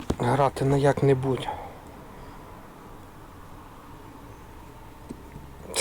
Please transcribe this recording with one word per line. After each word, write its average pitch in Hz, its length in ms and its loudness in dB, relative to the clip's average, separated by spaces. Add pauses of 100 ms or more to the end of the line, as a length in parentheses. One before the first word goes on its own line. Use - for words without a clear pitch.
(180)
грати 131 460 6
на 139 120 8
як-небудь. 135 720 6 (4000)